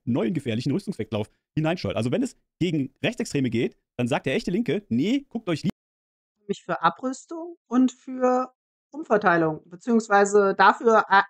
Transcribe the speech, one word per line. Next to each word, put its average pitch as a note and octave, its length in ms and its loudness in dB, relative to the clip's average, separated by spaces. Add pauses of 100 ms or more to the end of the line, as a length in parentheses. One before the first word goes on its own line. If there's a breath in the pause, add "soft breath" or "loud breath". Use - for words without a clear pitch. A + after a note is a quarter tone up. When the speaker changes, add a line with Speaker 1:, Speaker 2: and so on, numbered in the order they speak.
Speaker 1:
neuen F3+ 300 -2
gefährlichen B2+ 360 -4
Rüstungswettlauf A2+ 580 -6 (300)
hineinsteuert. E3 380 -4
Also A#2 160 -2
wenn G#3 100 -2
es C4 140 -8 (240)
gegen D#3 420 -4
Rechtsextreme D3 480 -2
geht, A2+ 260 -2 (220)
dann B2+ 80 -4
sagt C#3 200 -2
der C3+ 100 -2
echte - 160 -4
Linke, F3 360 -4
nee, G3+ 420 -2
guckt - 180 -10
euch D#3+ 160 -4
lieber - 100 -2 (720)
Speaker 2:
Mich - 160 -8
für - 200 -8
Abrüstung E4 760 -4 (100)
und B3 240 2
für B3+ 640 -4 (380)
Umverteilung, F3+ 760 0
beziehungsweise G3+ 840 2
dafür, G#3 540 4
äh, G3 200 6